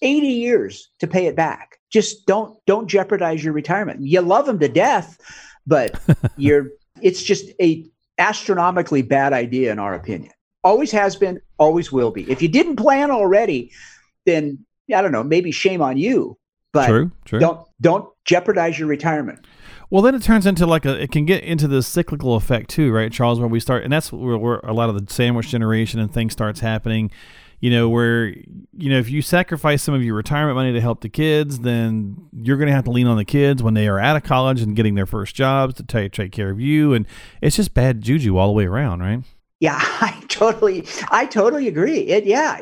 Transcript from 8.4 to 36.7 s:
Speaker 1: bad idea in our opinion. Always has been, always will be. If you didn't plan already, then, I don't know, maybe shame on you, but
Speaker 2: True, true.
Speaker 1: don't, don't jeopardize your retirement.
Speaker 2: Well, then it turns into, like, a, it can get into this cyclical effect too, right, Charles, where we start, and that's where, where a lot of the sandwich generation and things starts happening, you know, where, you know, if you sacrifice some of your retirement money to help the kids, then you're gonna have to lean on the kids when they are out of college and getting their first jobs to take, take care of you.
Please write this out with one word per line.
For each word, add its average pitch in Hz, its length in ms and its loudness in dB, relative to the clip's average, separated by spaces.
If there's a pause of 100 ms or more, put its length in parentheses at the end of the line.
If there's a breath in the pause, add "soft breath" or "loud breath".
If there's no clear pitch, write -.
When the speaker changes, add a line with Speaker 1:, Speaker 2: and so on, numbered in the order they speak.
Speaker 1:
bad 139 320 0
idea 123 380 -2
in 107 80 -6
our 101 160 -6
opinion. 82 360 -10 (320)
Always 220 280 2
has 202 240 0
been, 180 260 -2 (160)
always 156 340 2
will 120 200 2
be. 98 180 -8
If 135 100 -2
you 165 80 2
didn't 294 280 2
plan 277 340 2
already, 196 600 2 (540 loud breath)
then, 151 380 0 (300)
I 190 80 4
don't 190 100 2
know, 113 120 0
maybe 165 280 0
shame 190 300 0
on 131 160 0
you, 196 400 0 (340)
but 135 160 2
Speaker 2:
True, 127 240 4 (140)
true. 110 140 -2
Speaker 1:
don't, 165 260 -2 (140)
don't 165 280 2 (180)
jeopardize 175 520 0
your 156 100 -6
retirement. 147 520 -4 (500 loud breath)
Speaker 2:
Well, 196 140 4
then 262 100 6
it 247 80 -4
turns 220 240 4
into, 175 220 2
like, - 180 2
a, 135 160 -2
it 143 100 -6
can 151 140 0
get 180 180 2
into 156 240 0
this 135 200 2
cyclical 143 480 -2
effect 110 340 -2
too, 143 220 0
right, 110 200 0
Charles, 120 280 0
where 120 80 -2
we 113 120 -2
start, 123 240 -2
and 127 80 -4
that's 156 200 -2
where, 120 260 -4
where 117 220 -2
a 110 140 -8
lot 117 160 0
of 101 140 -4
the - 80 -14
sandwich 120 360 0
generation 113 520 -2
and 107 140 -4
things 113 200 -2
starts 107 260 -6
happening, 110 500 -4 (500 loud breath)
you 123 100 0
know, 117 180 2
where, 117 420 0
you - 600 -10
know, 135 80 2
if 117 100 0
you 143 140 -2
sacrifice 156 640 0
some 147 100 -2
of 127 100 0
your 113 120 -2
retirement 147 400 -2
money 127 180 0
to 117 80 0
help 117 200 -2
the 110 80 -10
kids, 151 500 0
then 113 580 -2 (140)
you're 123 260 -2
gonna 147 140 0
have 135 140 0
to 123 40 -4
lean 123 160 2
on 120 120 2
the 104 80 0
kids 139 360 2
when 110 140 2
they 107 120 2
are 98 120 0
out 143 160 2
of 147 80 -4
college 131 380 0
and 107 140 -2
getting 107 200 2
their 98 100 0
first 101 300 -8
jobs 135 400 0
to - 80 -14
take, 101 280 -4
take 95 200 -6
care 101 180 -6
of 98 100 -6
you. 147 340 2